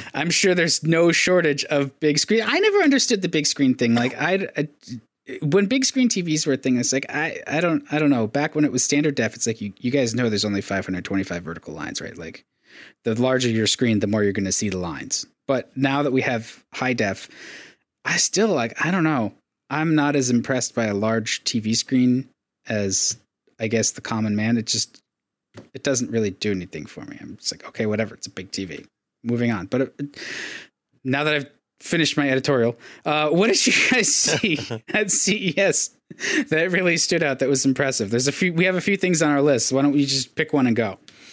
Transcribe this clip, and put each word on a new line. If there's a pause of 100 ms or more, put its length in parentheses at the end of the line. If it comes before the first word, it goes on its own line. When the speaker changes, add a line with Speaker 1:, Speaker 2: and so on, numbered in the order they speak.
(140)
Speaker 1:
I'm
sure
there's
no
shortage
of
big
screen.
I
never
understood
the
big
screen
thing.
Like,
I, (100)
I, (760)
when
big
screen
T
Vs
were
a
thing,
it's
like,
I,
I
don't,
I
don't
know.
Back
when
it
was
standard
def,
it's
like,
you,
you
guys
know
there's
only
five
hundred
twenty-five
vertical
lines,
right?
Like, (600)
the
larger
your
screen,
the
more
you're
gonna
see
the
lines. (220)
But
now
that
we
have (100)
high
def, (720)
I
still,
like,
I
don't
know. (360)
I'm
not
as
impressed
by
a
large
T
V
screen (400)
as, (420)
I
guess,
the
common
man.
It
just, (720)
it
doesn't
really
do
anything
for
me.
I'm
just
like,
"Okay,
whatever.
It's
a
big
T
V. (380)
Moving
on."
But,
uh, (1000)
now
that
I've (320)
finished
my
editorial, (260)
uh,
what
did
you (160)
guys
<laughs>
see (160)
Speaker 2:
<laughs>
Speaker 1:
at
C
E
S (600)
that
really
stood
out
that
was
impressive?
There's
a
few,
we
have
a
few
things
on
our
list.
Why
don't
we
just
pick
one
and
go? (340)